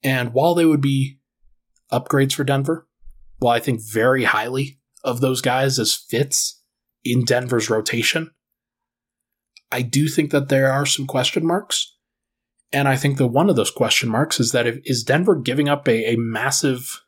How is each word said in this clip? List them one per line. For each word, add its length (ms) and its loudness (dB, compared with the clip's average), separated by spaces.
And 300 -2
while 220 4
they 100 4
would 160 4
be 380 0
upgrades 420 0
for 100 -4
Denver, 440 -2
while 160 4
I 60 2
think 200 -2
very 320 2
highly 560 -2
of 160 -4
those 200 0
guys 380 0
as 160 0
fits 680 -4
in 200 0
Denver's 460 0
rotation, 600 -2
I 120 -4
do 260 0
think 220 0
that 180 0
there 220 2
are 160 0
some 200 -2
question 400 -2
marks. 500 -4
And 160 2
I 80 2
think 220 -2
that 100 4
one 200 2
of 80 4
those 140 0
question 380 0
marks 320 -2
is 120 0
that 140 0
if, 180 -4
is 200 -2
Denver 320 2
giving 320 -2
up 200 0
a, 240 2
a 40 2
massive 920 -2